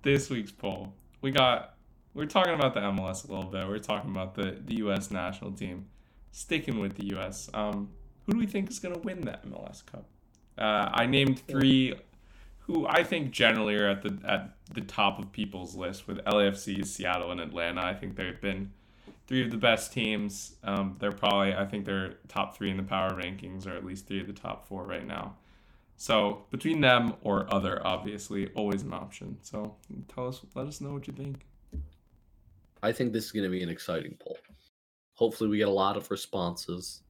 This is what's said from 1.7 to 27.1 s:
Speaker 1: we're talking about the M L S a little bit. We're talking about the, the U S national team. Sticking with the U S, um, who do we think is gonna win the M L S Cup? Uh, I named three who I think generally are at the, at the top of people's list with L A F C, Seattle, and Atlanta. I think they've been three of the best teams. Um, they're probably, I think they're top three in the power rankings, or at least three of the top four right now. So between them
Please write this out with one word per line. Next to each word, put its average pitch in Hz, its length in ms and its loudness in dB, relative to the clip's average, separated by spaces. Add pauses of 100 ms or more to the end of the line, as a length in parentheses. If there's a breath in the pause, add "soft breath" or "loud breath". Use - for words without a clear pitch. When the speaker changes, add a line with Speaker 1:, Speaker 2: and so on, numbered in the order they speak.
Speaker 1:
we're 151 140 -4
talking 180 260 4
about 135 220 4
the 104 80 0
M 98 160 2
L 95 100 -2
S 95 140 -6
a - 100 -16
little 95 160 -4
bit. 95 180 -4
We're 104 120 -4
talking 104 320 -4
about 92 240 -4
the, 95 200 -2 (100)
the 113 100 -4
U 104 160 2
S 98 180 0
national 95 440 -4
team. 190 340 -8 (440 soft breath)
Sticking - 480 -2
with 196 160 -2
the - 120 -6
U 98 120 -2
S, - 360 -8
um, 104 340 -2 (380)
who 208 60 4
do 226 40 4
we 233 80 2
think 196 240 -2
is - 80 -10
gonna 180 220 -6
win 185 220 -6
the - 120 -4 (100)
M - 120 -12
L - 120 -12
S - 140 -16
Cup? - 240 -16 (520)
Uh, 107 360 2
I 120 120 4
named 135 420 4
three 135 460 6 (680 soft breath)
who 170 260 0
I 170 180 4
think 156 280 -2
generally 110 440 4
are 104 120 4
at 98 160 2
the, 101 140 -2 (100)
at 98 280 0 (180)
the 110 80 -4
top 98 360 2
of 98 140 -8
people's 92 440 -6
list 92 320 -6
with 92 180 -6
L 104 140 6
A 101 100 8
F 98 80 -2
C, 98 260 -2
Seattle, 90 480 -2
and 90 80 -6
Atlanta. 85 420 -2
I 90 120 0
think - 220 -8
they've 92 240 -6
been 98 320 -4 (560 loud breath)
three 127 160 2
of 113 60 0
the 113 80 -2
best 113 360 4
teams. 107 680 -2
Um, 98 360 0
they're 101 140 0
probably, 101 400 4
I 98 120 0
think 98 200 -4
they're 95 300 -2 (120)
top - 280 -4
three 98 140 -2
in 95 80 -2
the 95 60 -2
power 95 280 0
rankings, 95 540 -8
or 92 60 -6
at - 140 -8
least 95 220 -10
three 98 140 -2
of 95 60 -8
the 98 60 -8
top - 340 -10
four 92 180 -8
right 85 220 -8
now. - 300 -8 (600 soft breath)
So 104 540 2
between 160 300 2
them 120 400 8